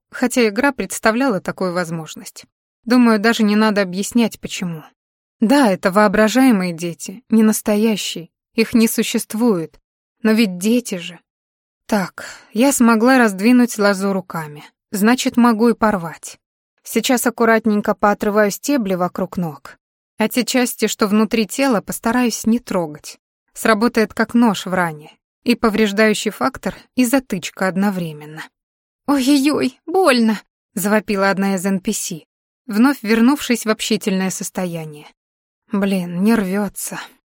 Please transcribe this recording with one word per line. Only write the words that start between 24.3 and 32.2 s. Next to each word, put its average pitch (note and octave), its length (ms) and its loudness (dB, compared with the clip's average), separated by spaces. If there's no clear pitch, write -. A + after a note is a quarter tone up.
нож A#3 320 2
в F3+ 80 -6
ране, E3 380 -4
и A#3+ 100 2
повреждающий G#3+ 760 0
фактор, B3+ 460 -6
и B3+ 120 2
затычка A3 640 -4
одновременно. E3+ 760 -6
«Ой-ой-ой, C4+ 800 2
больно!» B3+ 520 2
завопила G3+ 560 0
одна G3 240 0
из F3+ 100 -4
Эн G3 160 0
Пи G#3+ 140 -4
Си, - 320 -10